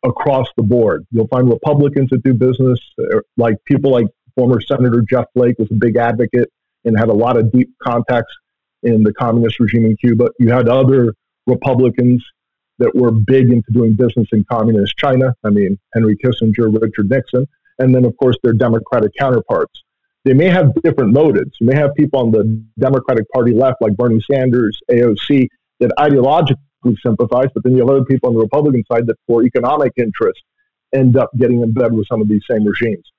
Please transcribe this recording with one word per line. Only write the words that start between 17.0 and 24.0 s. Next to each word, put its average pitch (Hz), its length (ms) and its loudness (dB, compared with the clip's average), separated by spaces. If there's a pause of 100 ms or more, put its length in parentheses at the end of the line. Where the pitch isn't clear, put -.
Nixon, 131 380 -2 (320)
and 131 120 2
then, 127 120 4
of 113 140 -2
course, 127 260 2
their 117 80 2
Democratic 113 680 0
counterparts. 120 640 -2 (420)
They 131 80 2
may 156 160 4
have 175 240 2 (120)
different 131 280 2
motives. 135 480 2
You 117 60 0
may 131 80 2
have 143 220 0
people 139 240 0
on 117 100 0
the 110 320 0 (160)
Democratic 113 540 -2
Party 120 200 0
left, 123 300 0
like 107 140 -2
Bernie 113 340 0